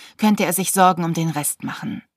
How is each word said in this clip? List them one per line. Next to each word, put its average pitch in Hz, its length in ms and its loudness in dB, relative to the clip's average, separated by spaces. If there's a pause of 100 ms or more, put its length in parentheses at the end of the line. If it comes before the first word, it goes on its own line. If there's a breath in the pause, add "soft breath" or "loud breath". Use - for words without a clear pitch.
(180 loud breath)
könnte 214 260 2
er 165 80 -2
sich 180 200 -2
Sorgen 180 320 4
um 165 100 -2
den 165 160 -2
Rest 147 340 -6
machen. - 380 -8 (140)